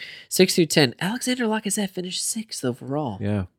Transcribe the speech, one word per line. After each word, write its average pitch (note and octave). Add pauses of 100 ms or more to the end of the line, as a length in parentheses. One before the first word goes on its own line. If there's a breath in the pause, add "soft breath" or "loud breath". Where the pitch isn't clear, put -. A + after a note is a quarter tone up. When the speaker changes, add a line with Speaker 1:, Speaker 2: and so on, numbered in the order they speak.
(300 loud breath)
Speaker 1:
Six -
through E3+
ten. C#3+
Alexander B3
Lacazette G#3+
finished F3+
sixth -
overall. B2+
Speaker 2:
Yeah. G2+ (140)